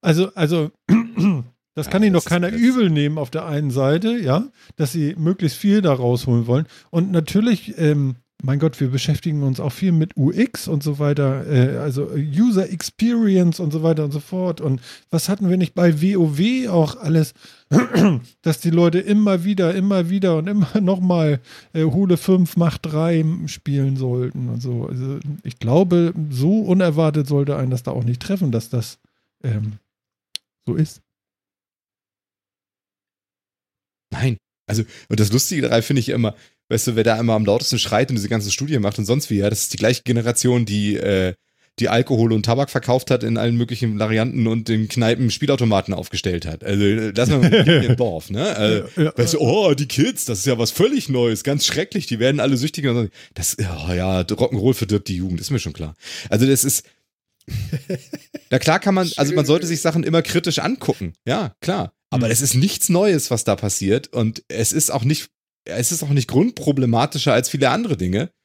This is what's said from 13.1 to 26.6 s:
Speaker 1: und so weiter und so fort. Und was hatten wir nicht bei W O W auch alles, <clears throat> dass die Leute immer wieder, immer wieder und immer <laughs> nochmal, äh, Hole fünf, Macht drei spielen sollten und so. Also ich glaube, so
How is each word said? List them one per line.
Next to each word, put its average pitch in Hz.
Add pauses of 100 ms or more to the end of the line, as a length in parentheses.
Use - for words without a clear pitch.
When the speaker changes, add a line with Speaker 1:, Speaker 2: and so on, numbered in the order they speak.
Speaker 1:
und 160
so 156
weiter 156
und 143
so 147
fort. 180
Und 135 (300)
was 165
hatten 196
wir 185
nicht 180
bei 170
W 190
O 156
W 247
auch 165
alles, 160 (380)
<clears throat> 165
dass 160
die 170
Leute 170
immer 202
wieder, 185
immer 190
wieder 185
und 156
immer 208
<laughs> 214
nochmal, 180 (340)
äh, 160
Hole 175
fünf, 185
Macht 170
drei 160 (220)
spielen 135
sollten 127
und 120
so. 120
Also 131 (260)
ich -
glaube, 175 (160)
so 147